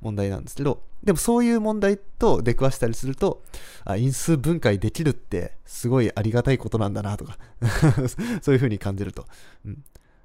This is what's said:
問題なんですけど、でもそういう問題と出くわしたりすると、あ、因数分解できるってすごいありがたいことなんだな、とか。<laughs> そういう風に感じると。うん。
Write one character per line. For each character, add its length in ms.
問 140
題 140
な 100
ん 40
で 60
す 60
け 80
ど、 180
で 80
も 60
そ 200
う 80
い 60
う 80
問 220
題 160
と 440
出 140
く 80
わ 80
し 80
た 80
り 60
す 120
る 100
と、 280
あ、 140
因 160
数 240
分 240
解 180
で 100
き 140
る 60
っ 40
て 380
す 240
ご 120
い 140
あ 60
り 100
が 120
た 100
い 40
こ 120
と 100
な 80
ん 60
だ 100
な、 140
と 80
か。 120
<laughs> 500
そ 120
う 20
い 0
う 20
風 120
に 100
感 160
じ 80
る 80
と。 160
う 40
ん。 140